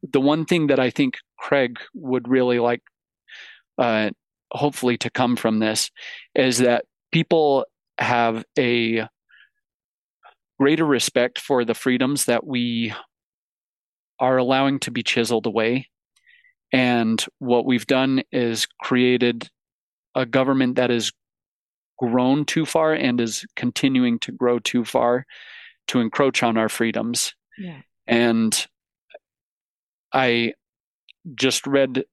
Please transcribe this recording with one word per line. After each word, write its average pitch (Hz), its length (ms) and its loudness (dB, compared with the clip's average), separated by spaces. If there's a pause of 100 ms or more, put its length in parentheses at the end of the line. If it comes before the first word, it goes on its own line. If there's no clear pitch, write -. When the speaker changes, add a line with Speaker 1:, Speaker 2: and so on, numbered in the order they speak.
(120)
Speaker 1:
the 139 100 4
one 151 240 2
thing 160 220 2
that 135 120 4
I 127 100 2
think 131 260 0 (220)
Craig 123 420 0 (140)
would 127 360 -4
really 123 300 2
like, 120 220 0 (960)
uh, 110 340 0 (400)
hopefully 127 480 0
to 120 100 -4
come 123 260 0
from 110 240 -2
this, 110 320 -2 (440)
is 131 240 2
that 120 260 2 (260)
people 156 540 2 (340)
have 117 460 0 (120)
a 117 480 0 (1500)
greater 156 260 2
respect 123 540 0
for 127 260 0
the 117 100 -2
freedoms 131 500 0
that 120 220 0
we 120 460 -4 (1300)
are 127 160 2
allowing 135 420 2
to - 120 -8
be 120 120 -4
chiseled 113 420 0
away. 113 440 -2 (800)
And 120 520 2 (160)
what 120 260 2
we've 123 220 0
done 135 440 0
is 117 340 -2 (160)
created 123 680 2 (680)
a 131 100 0
government 131 500 2
that 123 140 2
has 117 220 0 (840)
grown 127 480 2
too 160 200 -2
far 156 280 2
and 123 260 0
is 117 260 -4 (100)
continuing 123 640 0
to - 120 -10
grow 120 280 0
too 120 260 -2
far 123 400 0 (600)
to - 120 0
encroach 127 440 0
on 113 140 0
our 110 120 0
freedoms. 113 640 -4 (240)
Speaker 2:
Yeah. 170 240 -14 (260)
Speaker 1:
And 117 600 0 (1500)
I 120 400 2 (840)
just 127 320 0
read 135 460 2